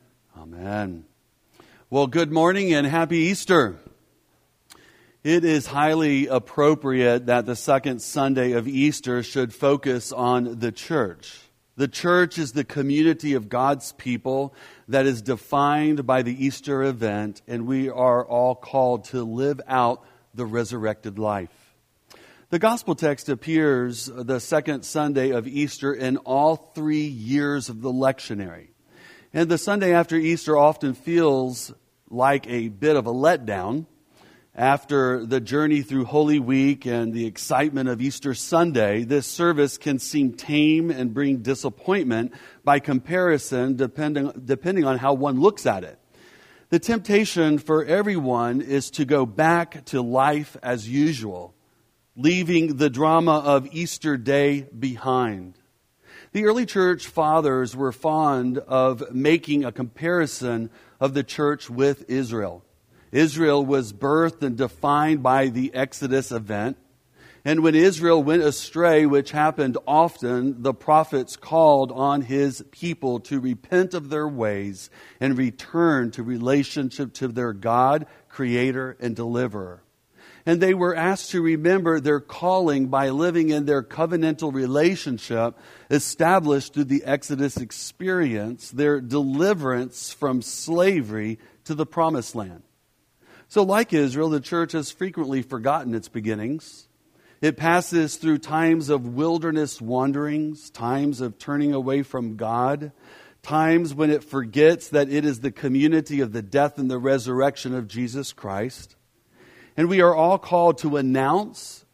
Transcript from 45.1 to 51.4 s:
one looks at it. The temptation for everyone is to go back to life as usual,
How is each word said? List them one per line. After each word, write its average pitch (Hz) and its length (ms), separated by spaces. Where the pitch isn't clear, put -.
one 131 260
looks 208 240
at 98 180
it. 82 160
The 165 100
temptation 202 800
for 156 260
everyone 139 760
is 135 300
to 156 120
go 135 220
back 160 640
to 131 140
life 135 600
as 120 240
usual, 113 640